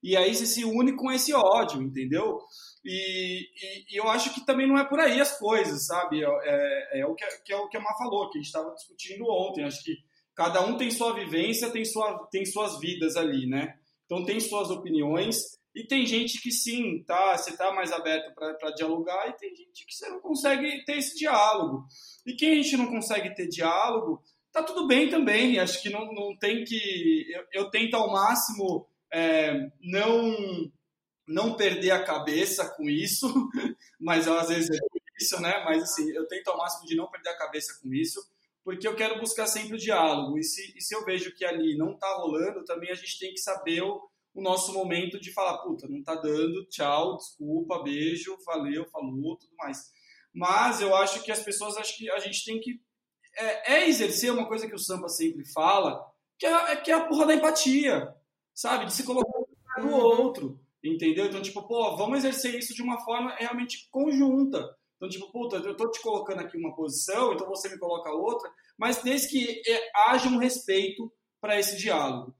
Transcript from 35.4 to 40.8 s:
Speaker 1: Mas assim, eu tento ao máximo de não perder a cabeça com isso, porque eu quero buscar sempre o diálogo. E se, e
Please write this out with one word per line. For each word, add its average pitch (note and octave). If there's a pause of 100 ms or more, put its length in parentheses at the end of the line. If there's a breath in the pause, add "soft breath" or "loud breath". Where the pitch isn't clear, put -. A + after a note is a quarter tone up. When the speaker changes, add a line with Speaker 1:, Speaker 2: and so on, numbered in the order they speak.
Speaker 1:
Mas -
assim, D#3
eu D#3+
tento F#3+
ao F3
máximo E3+
de E3
não E3
perder -
a E3+
cabeça D#3
com C3
isso, D#3+ (440)
porque F#3
eu A3
quero A3
buscar A3
sempre A3
o A3
diálogo. D3+
E D#3+
se, G3
e -